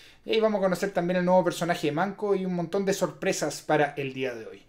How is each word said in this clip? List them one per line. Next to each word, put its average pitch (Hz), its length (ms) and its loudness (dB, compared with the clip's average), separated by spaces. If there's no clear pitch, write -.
Y 220 80 0
ahí 220 60 4
vamos 214 180 4
a 190 60 0
conocer 190 260 0
también 180 260 0
el 180 80 2
nuevo 180 180 6
personaje 170 440 0
de 143 80 0
Manco 196 400 0
y 190 100 0
un 185 100 -4
montón 175 300 -2
de 190 80 2
sorpresas 175 680 -2
para 151 340 2
el 135 160 -4
día 127 220 -4
de 113 120 -12
hoy. - 220 -18